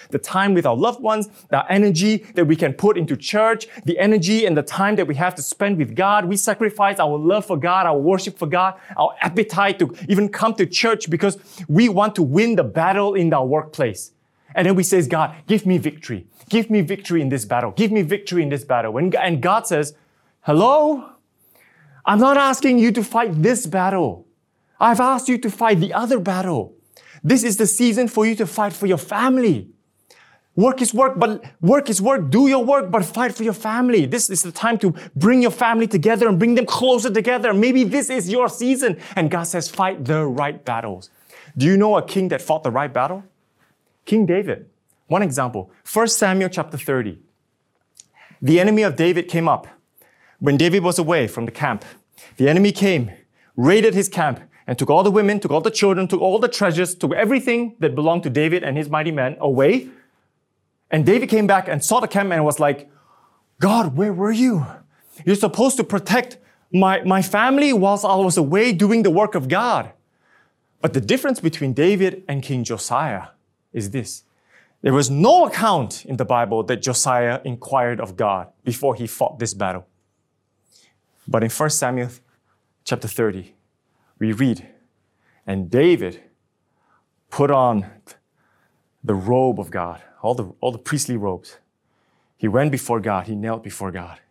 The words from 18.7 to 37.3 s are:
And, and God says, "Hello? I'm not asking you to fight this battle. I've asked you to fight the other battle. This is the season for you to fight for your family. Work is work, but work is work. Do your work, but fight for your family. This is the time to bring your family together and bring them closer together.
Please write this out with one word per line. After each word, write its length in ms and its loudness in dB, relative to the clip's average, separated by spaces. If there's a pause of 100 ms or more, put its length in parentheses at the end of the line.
And, 180 0
and 260 0
God 260 0
says, 280 -2 (460)
"Hello? 680 2 (960)
I'm 140 4
not 180 6
asking 420 2
you 120 4
to 100 -2
fight 300 -2 (100)
this 240 2
battle. 600 -2 (500)
I've 220 4
asked 300 0
you 80 2
to 120 -4
fight 300 2
the 140 -2
other 260 0
battle. 540 -4 (500)
This 220 4
is 100 0
the 100 2
season 440 2
for 180 0
you 80 0
to 100 -2
fight 280 -4
for 140 -4
your 100 2
family. 720 0 (840)
Work 260 2
is 120 0
work, 240 2
but 260 0 (180)
work 280 4
is 120 -2
work. 280 0
Do 180 4
your 160 2
work, 280 0
but 140 0
fight 280 -4
for 100 -8
your 100 -2
family. 520 0
This 240 -4
is 140 -2
the 80 -8
time 280 -2
to 140 2 (220)
bring 260 4
your 140 2 (100)
family 220 2
together 400 2
and 100 2
bring 180 4
them 100 2
closer 440 0
together. 440 0